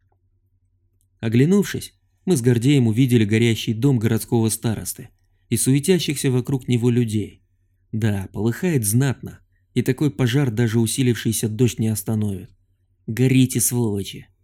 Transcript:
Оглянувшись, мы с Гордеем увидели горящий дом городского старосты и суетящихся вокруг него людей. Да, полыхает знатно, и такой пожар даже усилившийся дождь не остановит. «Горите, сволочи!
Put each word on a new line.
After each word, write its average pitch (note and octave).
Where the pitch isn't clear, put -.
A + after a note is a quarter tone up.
Оглянувшись, C#3+
мы F#3
с A#2
Гордеем B2
увидели A#2
горящий A2
дом B2+
городского A2+
старосты G#2+
и A#2+
суетящихся C#3+
вокруг B2+
него B2
людей. G#2+
Да, G#2
полыхает A#2+
знатно, B2
и B2
такой C3+
пожар C3
даже A2+
усилившийся A#2
дождь A2
не A2
остановит. G#2+
«Горите, B2+
сволочи! A2+